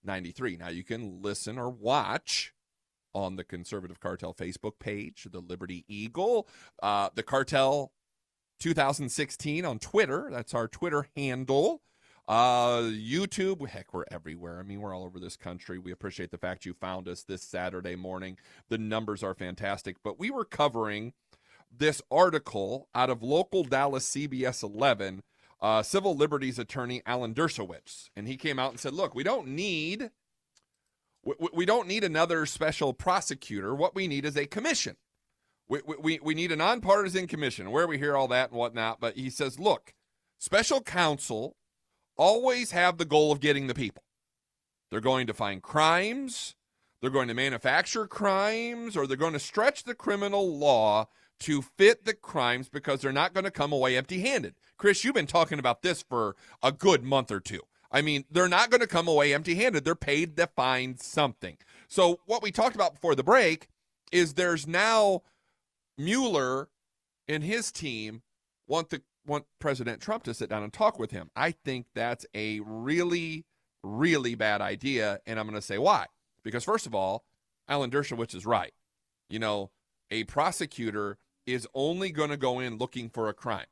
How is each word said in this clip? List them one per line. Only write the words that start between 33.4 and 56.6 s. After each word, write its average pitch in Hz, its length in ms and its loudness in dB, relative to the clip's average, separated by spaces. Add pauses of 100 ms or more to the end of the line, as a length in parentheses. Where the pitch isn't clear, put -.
What 175 200 0
we 190 140 -2
need 139 160 -4
is 147 120 -4
a 143 80 0
commission. 220 520 -4 (720)
We, 139 180 -2
we, 151 100 -8
we, 156 240 -2
we 156 140 -2
need 170 160 -2
a 160 60 0
nonpartisan 190 720 2
commission." 127 420 -4
Where 156 160 2
we 160 100 -2
hear 139 200 0
all 135 120 2
that 127 220 2
and 123 80 -8
whatnot, 117 420 -2
but 113 160 -4
he 127 140 -6
says, 135 300 -4
Look, 190 340 0 (440)
special 226 420 2
counsel 147 760 0 (600)
always 240 560 6
have 175 260 4
the 170 60 0
goal 151 260 6
of 143 100 2
getting 139 280 2
the 120 60 -2
people. 117 280 -6 (880)
They're 110 100 -2
going 127 280 2
to 107 60 -4
find 101 280 -4
crimes, 202 960 0 (440)
they're 127 80 -2
going 131 200 2
to 117 60 -4
manufacture 139 760 0
crimes, 220 880 -2
or 147 100 0
they're 135 100 -2
going 160 160 0
to 147 60 -4
stretch 233 460 0
the 240 100 -8
criminal 202 640 -2
law 110 480 6 (360)
to 147 180 0
fit 196 440 6
the 214 100 -2
crimes 127 540 0
because 139 320 -4
they're 135 100 -2
not 165 240 0
gonna 190 160 -2
come 147 220 -2
away 131 240 4
empty-handed. 185 580 -2 (220)
Chris, 196 260 4
you've 233 120 0
been 165 120 2
talking 160 320 2
about 127 240 0
this 180 180 0
for 110 360 0 (260)